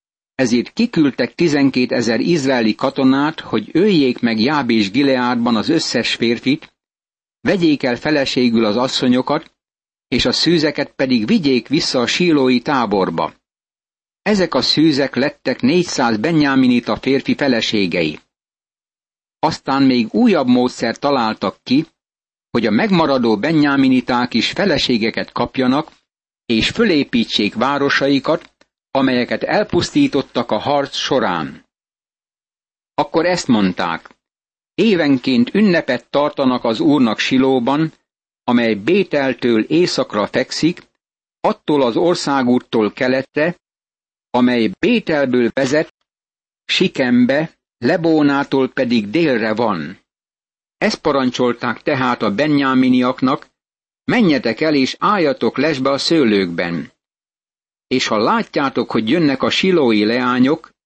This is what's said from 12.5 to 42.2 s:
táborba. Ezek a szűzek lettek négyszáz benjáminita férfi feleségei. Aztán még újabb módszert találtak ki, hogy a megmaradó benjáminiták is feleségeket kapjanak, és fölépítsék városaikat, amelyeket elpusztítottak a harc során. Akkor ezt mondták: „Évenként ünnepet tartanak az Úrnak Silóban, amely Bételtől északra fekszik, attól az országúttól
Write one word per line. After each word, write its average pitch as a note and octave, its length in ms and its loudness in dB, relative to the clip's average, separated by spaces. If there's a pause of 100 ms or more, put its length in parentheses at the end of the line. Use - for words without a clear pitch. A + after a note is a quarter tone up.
táborba. F#2+ 720 -2 (880)
Ezek G3 320 0
a C3 80 0
szűzek D3 540 2
lettek C3 460 -4
négyszáz C3 560 0
benjáminita C3+ 800 2
férfi C3 400 -2
feleségei. G2 840 -2 (1200)
Aztán C#3 440 -2
még B2 300 2
újabb G3 340 2
módszert B2 520 0
találtak A2+ 640 -2
ki, C3+ 220 0 (640)
hogy A#2 160 -2
a G#2+ 60 0
megmaradó C#3 640 2
benjáminiták C3+ 960 0
is A2 180 -2
feleségeket B2+ 800 -2
kapjanak, B2+ 600 -2 (540)
és A2+ 240 0
fölépítsék C3 840 0
városaikat, C#3 1000 -2 (400)
amelyeket B2 520 -2
elpusztítottak C#3+ 1080 -2
a A2 60 0
harc C#3 380 -2
során. F#2+ 720 -4 (1300)
Akkor D#3+ 320 -2
ezt F3+ 220 -2
mondták: F#2 720 -2 (560)
„Évenként C#3+ 800 0
ünnepet E3+ 560 0
tartanak C#3 540 0
az A2+ 160 -2
Úrnak C3+ 400 2
Silóban, C3+ 760 0 (500)
amely A#2+ 300 2
Bételtől B2+ 920 0
északra D3 640 0
fekszik, - 600 -4 (520)
attól D#3+ 420 0
az A#2 140 0
országúttól C3 1000 0